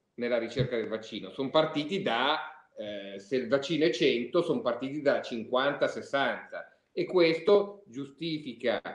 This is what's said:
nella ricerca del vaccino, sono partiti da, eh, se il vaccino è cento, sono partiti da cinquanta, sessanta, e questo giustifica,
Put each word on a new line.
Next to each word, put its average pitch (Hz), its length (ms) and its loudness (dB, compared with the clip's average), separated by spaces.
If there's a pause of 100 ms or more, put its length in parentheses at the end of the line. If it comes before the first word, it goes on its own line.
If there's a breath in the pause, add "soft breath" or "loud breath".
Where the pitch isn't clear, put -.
(140)
nella 120 240 0
ricerca 117 380 -2
del 107 120 -2
vaccino, 101 420 -8
sono 135 200 -6
partiti 156 520 2
da, 127 360 2 (380)
eh, 101 440 -10
se - 160 -4
il 117 120 -2
vaccino 139 360 2
è 175 60 6
cento, 123 520 2
sono 127 180 0
partiti 135 400 -4
da 131 220 2
cinquanta, 127 640 -2
sessanta, 113 880 -4 (160)
e - 120 -2
questo 180 840 4
giustifica, 135 920 -4 (140)